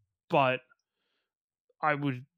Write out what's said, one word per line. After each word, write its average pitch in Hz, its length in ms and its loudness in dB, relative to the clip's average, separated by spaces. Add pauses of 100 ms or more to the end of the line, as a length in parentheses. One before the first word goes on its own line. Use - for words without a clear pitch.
(280)
but 131 320 2 (1200)
I 151 140 0
would 139 300 -4 (120)